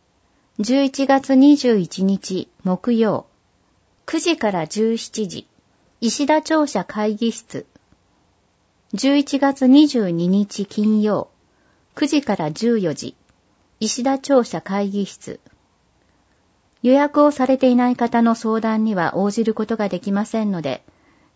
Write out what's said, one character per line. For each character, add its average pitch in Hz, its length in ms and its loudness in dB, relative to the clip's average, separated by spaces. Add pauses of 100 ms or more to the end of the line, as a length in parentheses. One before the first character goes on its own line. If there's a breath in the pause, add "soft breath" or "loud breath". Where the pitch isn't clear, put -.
(580)
十 247 240 2
一 269 240 -2
月 269 280 2
二 285 220 8
十 247 220 2
一 185 260 -4
日 190 460 -4 (140)
木 185 280 -2
曜、 220 340 0 (800)
九 - 140 -4
時 320 180 0
か 226 140 -2
ら 170 160 -2
十 220 320 -2
七 220 300 -8
時、 160 200 -16 (540)
石 233 240 -2
田 302 160 2
庁 311 240 0
舎 196 180 -4
会 214 320 -4
議 226 160 -2
室。 - 320 -14 (1300)
十 262 240 0
一 277 220 0
月 277 280 0
二 285 200 8
十 220 240 0
二 170 180 0
日 202 380 -2
金 214 340 0
曜、 208 300 -2 (640)
九 - 120 -2
時 285 140 0
か 214 160 -2
ら 156 160 -4
十 226 260 0
四 170 160 -2
時、 - 220 -12 (640)
石 220 240 -4
田 269 140 0
庁 269 260 2
舎 170 160 -8
会 202 300 -4
議 202 160 -4
室。 - 340 -16 (1400)
予 247 100 4
約 285 300 4
を 294 80 6
さ 262 160 -2
れ 262 120 2
て 262 100 2
い 247 80 4
な 247 140 2
い 247 60 -2
方 233 240 0
の 233 140 4
相 226 260 -2
談 220 220 -2
に 220 140 -2
は 165 200 -2
応 202 140 0
じ 226 140 -2
る 220 100 0
こ 220 120 -4
と 226 100 -4
が 208 120 -2
で 180 120 -6
き - 100 -6
ま 196 140 0
せ 220 180 -4
ん 208 80 -2
の 180 100 -4
で、 139 240 -6 (520 soft breath)